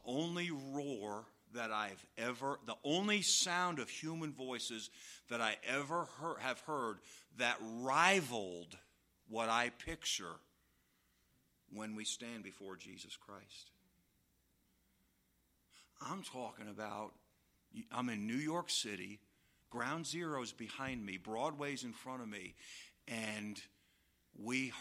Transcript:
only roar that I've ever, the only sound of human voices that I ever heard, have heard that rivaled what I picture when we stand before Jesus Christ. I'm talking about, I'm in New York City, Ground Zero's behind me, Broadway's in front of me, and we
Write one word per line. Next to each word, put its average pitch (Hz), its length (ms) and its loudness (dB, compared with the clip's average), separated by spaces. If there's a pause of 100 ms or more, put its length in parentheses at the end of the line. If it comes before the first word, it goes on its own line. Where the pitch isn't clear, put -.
only 170 460 0
roar 135 760 -2 (280)
that 117 180 0
I've 104 320 0 (140)
ever, 127 480 0
the 113 180 -4
only 196 380 4
sound 175 560 4
of 117 100 0
human 156 460 -4
voices 120 560 -4 (400)
that 117 120 2
I 107 220 4
ever 143 440 2 (120)
heard, 151 200 -2
have 120 220 0
heard 123 360 0 (400)
that 120 200 6 (240)
rivaled 123 920 6 (540)
what 113 180 2
I 120 220 6 (160)
picture 101 480 -2 (1400)
when 107 240 -6
we 107 80 -6
stand 117 400 -6
before 95 340 -10
Jesus 98 380 -12
Christ. - 540 -16 (2250)
I'm 165 220 -4
talking 113 460 -6
about, 104 440 -4 (800)
I'm 123 180 0
in 107 160 0
New 110 80 0
York 156 380 0
City, 101 480 -2 (500)
Ground 135 380 0
Zero's 151 440 0
behind 120 540 -4
me, 95 120 -2
Broadway's 131 640 0
in 120 100 -6
front 131 280 -8
of 113 60 -6
me, 95 280 -8 (520)
and 107 540 -2 (800)
we 127 400 0